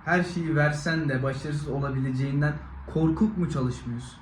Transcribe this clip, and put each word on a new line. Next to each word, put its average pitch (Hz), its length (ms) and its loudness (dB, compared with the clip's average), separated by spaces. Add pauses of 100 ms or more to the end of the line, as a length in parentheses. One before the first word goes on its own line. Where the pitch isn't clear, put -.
Her 175 180 2
şeyi 160 340 -2
versen 151 520 0
de 131 140 0
başarısız 143 460 -4
olabileceğinden 139 840 -2 (400)
korkup 160 440 6
mu 160 120 2
çalışmıyorsun? 123 720 -4